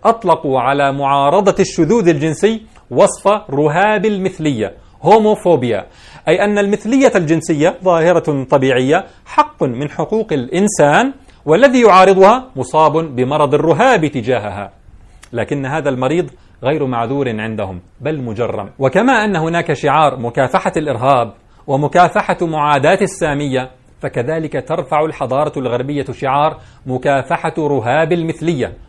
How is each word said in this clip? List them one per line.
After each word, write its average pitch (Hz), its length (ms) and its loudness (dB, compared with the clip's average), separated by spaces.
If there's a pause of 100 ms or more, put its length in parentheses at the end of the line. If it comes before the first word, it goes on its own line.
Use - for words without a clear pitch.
أطلقوا 165 560 0
على 139 320 0
معارضة 139 680 2
الشذوذ 175 480 0
الجنسي 160 540 0 (280)
وصف 185 380 0 (220)
رهاب 180 560 0
المثلية، 180 680 -4 (280)
هوموفوبيا، 175 840 2 (420)
أي 185 160 2
أن 208 140 0
المثلية 214 560 2
الجنسية 160 720 0
ظاهرة 165 600 2
طبيعية، 135 600 2 (220)
حق - 360 -2
من 135 280 -4
حقوق 214 420 -4
الإنسان، 165 800 0 (340)
والذي 247 340 4
يعارضها 196 760 6
مصاب 151 360 2
بمرض 143 640 0
الرهاب 165 520 2
تجاهها. 104 640 -4 (640)
لكن 135 340 -4
هذا 147 220 -4
المريض 135 420 -2 (340)
غير 143 220 -2
معذور 120 540 -4
عندهم، 104 400 -8 (200)
بل 143 220 -6
مجرم. 107 560 -6
وكما 214 460 0
أن 202 120 -2
هناك 165 360 -2
شعار 143 480 2
مكافحة 135 560 -2
الإرهاب 131 560 0 (340)
ومكافحة 156 760 0
معاداة 147 600 2
السامية، 143 680 -4 (300)
فكذلك 143 680 -6
ترفع 156 360 -2
الحضارة 135 520 -4
الغربية 127 560 -4
شعار 143 460 -2 (280)
مكافحة 131 720 -2
رهاب 143 540 0
المثلية، 160 600 -4 (160)